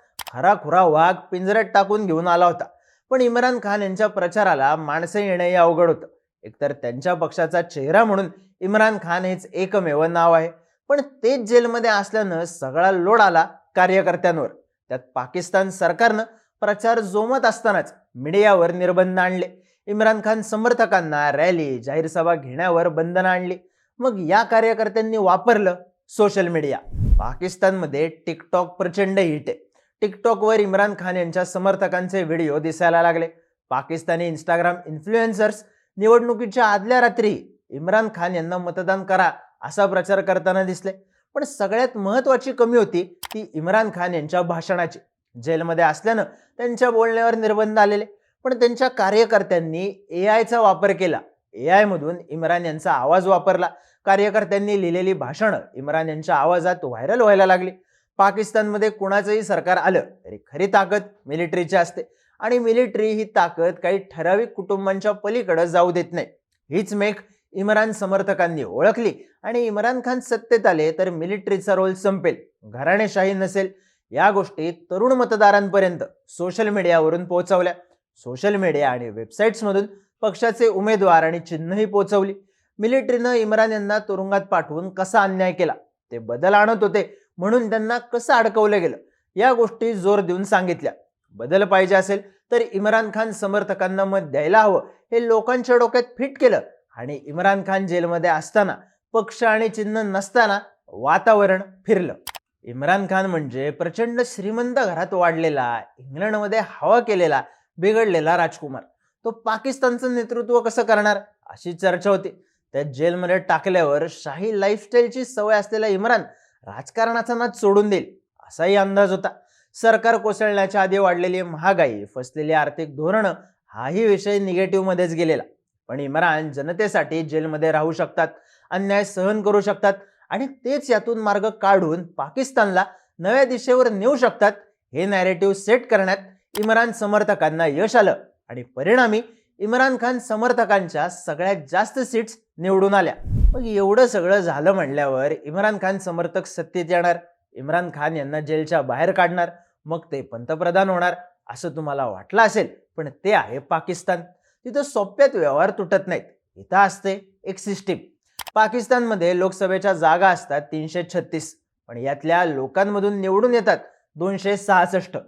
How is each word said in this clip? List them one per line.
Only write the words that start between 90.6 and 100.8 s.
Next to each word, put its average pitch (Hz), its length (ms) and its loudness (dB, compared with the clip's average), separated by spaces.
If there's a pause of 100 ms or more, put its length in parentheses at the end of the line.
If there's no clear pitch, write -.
बदल 139 320 0
पाहिजे 190 320 4
असेल 190 260 0 (300)
तर 240 100 2
इम्रान 214 520 0
खान 220 180 -4
समर्थकांना 196 720 -2
मत 196 140 -2
द्यायला 156 420 2
हवं, 196 200 4 (300)
हे 233 160 0
लोकांच्या 240 500 2
डोक्यात 240 260 2 (140)
फिट 277 220 -6
केलं 220 200 4 (380)
आणि 131 180 -10
इम्रान 180 520 0
खान 190 200 0
जेलमध्ये 170 420 0
असताना, 165 460 0 (380)
पक्ष 214 300 -4
आणि 220 240 2
चिन्ह 214 340 -6
नसताना 202 580 0 (280)